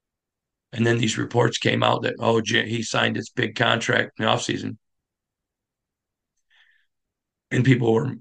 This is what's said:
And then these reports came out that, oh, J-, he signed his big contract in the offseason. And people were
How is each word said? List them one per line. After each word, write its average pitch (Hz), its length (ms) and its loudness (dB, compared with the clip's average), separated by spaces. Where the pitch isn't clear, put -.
And 113 140 0
then 120 120 2
these 107 200 -2
reports - 400 0
came 117 240 0
out 117 200 2
that, 120 160 -2
oh, 113 220 2
J-, 113 280 0
he 113 140 -4
signed 113 340 -2
his 110 140 -8
big 113 260 -4
contract 117 640 0
in 107 60 -2
the 110 60 2
offseason. 110 460 -4
And 127 140 2
people 123 280 4
were 120 280 0